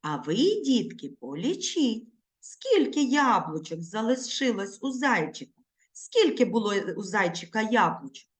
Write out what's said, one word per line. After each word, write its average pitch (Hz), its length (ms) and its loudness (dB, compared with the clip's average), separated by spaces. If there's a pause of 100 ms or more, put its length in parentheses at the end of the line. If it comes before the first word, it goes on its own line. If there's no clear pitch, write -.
А 151 140 -4
ви, 151 180 -2 (260)
дітки, 254 480 0
полічіть, 233 1000 -2 (320)
скільки - 640 2
яблучок 180 760 0
залишилось 220 1000 -2
у 269 100 -4
зайчика? 240 680 -2 (320)
Скільки - 520 2
було 208 300 0 (220)
у 208 60 -8
зайчика 185 600 -2
яблучок? 214 680 0 (120)